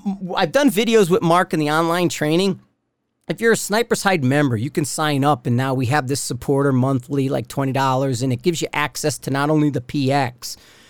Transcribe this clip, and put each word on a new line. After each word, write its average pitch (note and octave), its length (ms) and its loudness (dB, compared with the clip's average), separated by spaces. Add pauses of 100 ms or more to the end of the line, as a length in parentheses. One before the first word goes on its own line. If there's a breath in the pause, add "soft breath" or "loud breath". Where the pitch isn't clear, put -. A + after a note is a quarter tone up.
m-, F#3+ 300 -6
I've F#3 160 0
done C#4 180 4
videos G#3+ 400 4
with F3 140 2
Mark F3 280 2
in E3 80 -2
the D3+ 120 0
online E3+ 380 0
training. E3 500 0 (680)
If F3 140 -6
you're A3+ 120 4
a G3 40 0
Sniper's A3+ 460 -2
Hide F#3 200 2
member, C3+ 320 2
you A2 140 -4
can D#3 160 -2
sign D3 380 -2
up, C#3+ 240 0
and A#2+ 100 2
now C3+ 160 0
we B2+ 140 -2
have C#3+ 200 0
this C#3 140 -4
supporter C#3 500 0
monthly, C3+ 560 0
like, C3 200 -4
twenty C3+ 240 -4
dollars, C3 500 0
and C3 100 -2
it B2 120 -4
gives E3+ 180 0
you D#3 100 -4
access D3 460 -4
to - 140 -6
not C#3 180 0
only D3+ 220 2
the C3 100 -4
P C3+ 300 -2
X, - 460 -4 (320 soft breath)